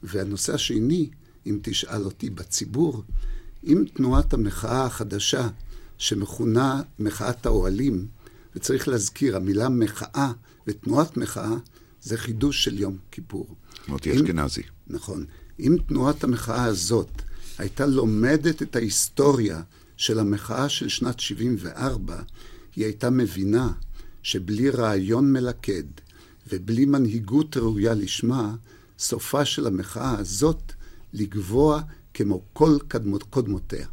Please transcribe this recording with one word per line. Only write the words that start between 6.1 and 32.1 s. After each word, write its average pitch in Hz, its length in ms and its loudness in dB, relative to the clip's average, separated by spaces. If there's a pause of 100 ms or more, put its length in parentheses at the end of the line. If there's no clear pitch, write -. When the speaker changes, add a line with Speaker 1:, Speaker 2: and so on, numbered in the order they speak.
Speaker 1:
מחאת 107 480 -2
האוהלים, 98 600 2 (500)
וצריך 135 320 0
להזכיר, 120 480 0
המילה 98 320 2
מחאה 123 640 0 (340)
ותנועת 127 500 0
מחאה - 380 -4 (480)
זה 110 140 -4
חידוש 113 480 -2
של 101 160 -4
יום 98 160 -4 (140)
כיפור. - 460 -12 (320)
Speaker 2:
מוטי 69 240 -4
Speaker 1:
אם 123 40 4
Speaker 2:
אשכנזי. 80 460 0 (240)
Speaker 1:
נכון. - 380 -8 (360)
אם 160 160 4 (100)
תנועת 143 380 0
המחאה 120 400 0
הזאת 101 580 0 (360)
הייתה 98 280 -2
לומדת 135 760 4
את - 140 -4
ההיסטוריה 117 880 2 (340)
של - 220 2
המחאה 107 500 0
של 117 200 -2
שנת 123 320 -2
שבעים 120 380 -2
וארבע, 92 640 -4 (540)
היא 101 80 0
הייתה 110 260 0
מבינה 107 600 2 (500)
שבלי 104 480 0
רעיון 113 640 4
מלכד 123 500 0 (680)
ובלי 104 320 2
מנהיגות 135 720 2
ראויה 113 380 2
לשמה, 110 600 0 (440)
סופה 135 460 0
של 139 220 -2
המחאה 113 520 -2
הזאת 104 540 0 (400)
לגבוה 107 680 2 (320)